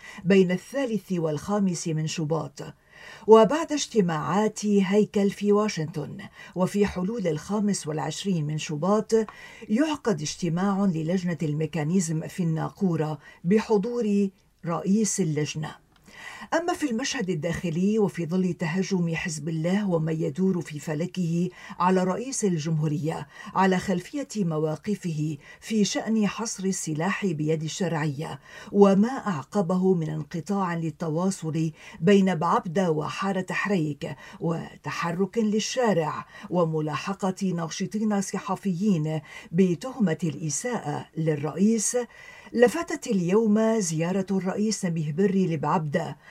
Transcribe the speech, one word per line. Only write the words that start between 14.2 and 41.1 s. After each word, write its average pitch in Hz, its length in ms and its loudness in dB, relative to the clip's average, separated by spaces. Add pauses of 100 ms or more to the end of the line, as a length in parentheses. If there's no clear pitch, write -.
رئيس 196 540 0
اللجنة. 151 640 -4 (680)
أما 349 180 0
في 302 180 -2
المشهد 220 400 -2
الداخلي، 170 680 0
وفي 170 280 0
ظل 185 260 0
تهجم 175 600 -2
حزب 156 340 -6
الله 180 420 0
وما 160 220 0
يدور 170 480 0
في 151 180 -10
فلكه 170 680 -2 (300)
على 185 260 4
رئيس 220 400 -2
الجمهورية 160 840 -2 (280)
على 185 240 4
خلفية 196 580 -4
مواقفه 156 1000 -2 (240)
في 220 240 2
شأن 208 420 0
حصر 208 380 -6
السلاح 185 600 -2
بيد 156 360 0
الشرعية، 156 800 -4 (320)
وما 196 360 8
أعقبه 185 840 0
من 160 140 0
انقطاع 170 640 -4
للتواصل 165 960 -2 (300)
بين 190 340 6
بعبدة 175 560 2
وحارة 175 600 -2
حريك، 160 640 -2 (240)
وتحرك 170 960 -4
للشارع، 208 880 0 (240)
وملاحقة 175 1080 -2
ناشطين 196 640 -2
صحفيين 185 1000 -2 (320)
بتهمة 185 720 2
الإساءة 151 840 -4 (100)